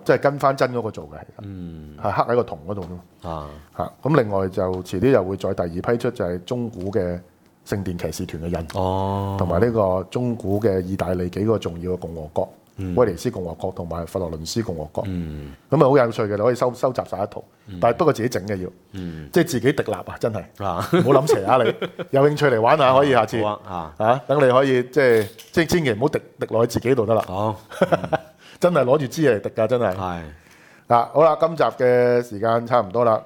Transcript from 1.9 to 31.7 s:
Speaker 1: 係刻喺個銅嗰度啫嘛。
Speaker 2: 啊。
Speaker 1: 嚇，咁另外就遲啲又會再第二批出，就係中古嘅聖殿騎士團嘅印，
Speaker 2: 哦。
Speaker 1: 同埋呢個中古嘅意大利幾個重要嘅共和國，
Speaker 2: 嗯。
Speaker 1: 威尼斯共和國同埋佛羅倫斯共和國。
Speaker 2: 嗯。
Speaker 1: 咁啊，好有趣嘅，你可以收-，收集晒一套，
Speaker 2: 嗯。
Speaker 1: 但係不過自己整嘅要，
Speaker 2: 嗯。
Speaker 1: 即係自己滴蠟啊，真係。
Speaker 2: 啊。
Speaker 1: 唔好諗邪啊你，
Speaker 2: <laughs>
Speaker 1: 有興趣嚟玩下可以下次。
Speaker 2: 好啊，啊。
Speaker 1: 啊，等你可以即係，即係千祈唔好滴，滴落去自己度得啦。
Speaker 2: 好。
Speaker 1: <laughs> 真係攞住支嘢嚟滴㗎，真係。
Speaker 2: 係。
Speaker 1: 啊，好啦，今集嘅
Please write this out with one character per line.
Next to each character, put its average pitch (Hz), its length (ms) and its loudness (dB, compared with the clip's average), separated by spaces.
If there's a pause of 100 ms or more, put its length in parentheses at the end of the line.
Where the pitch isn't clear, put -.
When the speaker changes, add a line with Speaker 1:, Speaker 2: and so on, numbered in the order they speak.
Speaker 1:
係 101 120 -2
刻 117 200 0
喺 123 40 2
個 117 80 4
銅 - 120 -10 (120)
嗰 107 60 -6
度 98 80 -6
啫 85 80 -10
嘛。 87 420 -14
Speaker 2:
啊。 73 180 -10 (260)
Speaker 1:
嚇， - 160 -6 (100)
咁 143 200 2
另 107 80 -6
外 95 180 0
就 92 240 -2 (120)
遲 92 160 -6
啲 127 100 4
又 110 140 4
會 95 120 -4
再 95 180 -4
第 95 80 -2
二 87 60 -4
批 92 300 -2
出， 120 140 -4
就 101 120 -6
係 87 200 -4
中 120 260 -6
古 95 220 -8
嘅 90 260 -2 (480)
聖 101 160 -4
殿 90 160 -6
騎 82 140 -6
士 92 140 -8
團 80 180 -10
嘅 - 20 -8 (140)
印， 82 60 -10 (140)
Speaker 2:
哦。 98 560 -2
Speaker 1:
同 95 120 0
埋 85 120 0
呢 117 120 4
個 95 380 2
中 123 260 -2
古 101 240 -2
嘅 98 220 2
意 95 140 -4
大 87 180 -4
利 90 140 -2
幾 95 180 -4
個 110 120 2
重 85 220 -8
要 90 120 -4
嘅 90 60 -2
共 82 160 -10
和 80 80 -10 (100)
國， - 160 -2 (280)
Speaker 2:
嗯。 92 180 -6
Speaker 1:
威 110 160 4
尼 85 60 -6
斯 - 160 -6
共 92 120 -8
和 85 100 -6
國 95 200 -6
同 87 140 -10
埋 82 180 -6
佛 95 140 -6
羅 85 180 -4
倫 82 100 -10
斯 117 140 -2
共 92 140 -6
和 76 160 -8
國。 95 160 -4
Speaker 2:
嗯。 78 440 -8 (180)
Speaker 1:
咁 139 140 4
啊， 131 40 8
好 135 100 6
有 120 140 2
趣 117 100 -4
嘅， 104 140 -2
你 101 60 -2
可 123 100 4
以 - 20 -2
收-， 123 200 -2
收 127 180 -2
集 107 160 -4
晒 92 160 -10
一 - 20 -2
套， - 160 -12 (240)
Speaker 2:
嗯。 95 140 -14
Speaker 1:
但 117 120 4
係 113 40 -8
不 175 80 0
過 147 80 6
自 110 100 -4
己 120 60 0
整 98 180 -4
嘅 107 160 -4
要， 90 60 -6 (240)
Speaker 2:
嗯。 82 400 -10
Speaker 1:
即 - 80 4
係 165 60 2
自 123 140 -4
己 131 120 2
滴 123 100 -2
蠟 107 120 -6
啊， 90 260 -10
真 117 120 -2
係。 110 60 -8 (260)
Speaker 2:
啊。 92 280 -4
Speaker 1:
唔 170 100 4
好 131 180 4
諗 151 140 0
邪 98 100 0
啊 117 200 4
你， - 100 0 (160)
Speaker 2:
<laughs> - 200 -12
Speaker 1:
有 139 180 4
興 147 80 0
趣 147 100 2
嚟 120 140 4
玩 131 180 6
下 131 160 6
可 139 100 6
以 143 60 4
下 117 160 4
次。 113 160 -2
Speaker 2:
好 104 120 -2 (120)
啊， 85 300 -8
啊。 107 100 0
Speaker 1:
啊， 127 220 4
等 139 80 2 (100)
你 123 60 6
可 127 100 6
以 131 220 2
即 143 160 -2
係， 113 280 4 (240)
即 175 100 2
係 156 40 0
千 170 180 2
祈 127 100 2
唔 101 80 -4
好 151 60 4
滴， 123 120 -2 (180)
滴 123 120 -4
落 113 140 2
去 120 140 0
自 - 0 - (100)
己 135 60 4
度 117 100 2
得 110 100 0
啦。 107 120 2
Speaker 2:
好。 101 360 -4
Speaker 1:
<laughs> - 60 -20 (920)
真 180 140 4
係 143 80 4
攞 127 160 4
住 139 80 -2
支 160 160 -4
嘢 123 140 6
嚟 101 40 -4
滴 - 100 -6
㗎， 110 180 0
真 123 120 2
係。 110 140 2
Speaker 2:
係。 92 260 -6 (680)
Speaker 1:
啊， 120 260 4
好 139 80 6
啦， 156 160 6
今 165 180 0
集 147 60 0
嘅 123 640 4